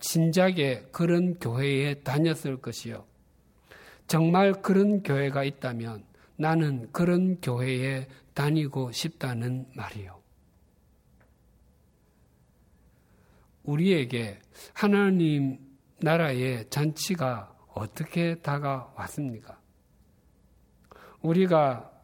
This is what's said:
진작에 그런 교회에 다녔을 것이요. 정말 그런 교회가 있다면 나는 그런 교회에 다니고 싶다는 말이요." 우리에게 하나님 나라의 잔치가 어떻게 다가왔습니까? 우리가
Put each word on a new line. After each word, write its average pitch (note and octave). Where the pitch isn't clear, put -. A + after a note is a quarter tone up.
진작에 E3
그런 F3
교회에 C#3
다녔을 D3+
것이요. A2+
정말 F3
그런 G3+
교회가 C#3
있다면 A#2
나는 D#3
그런 F3+
교회에 C3
다니고 C#3+
싶다는 B2+
말이요." G2
우리에게 C3+
하나님 F3
나라의 C3
잔치가 D3
어떻게 E3
다가왔습니까? C#3
우리가 D#3+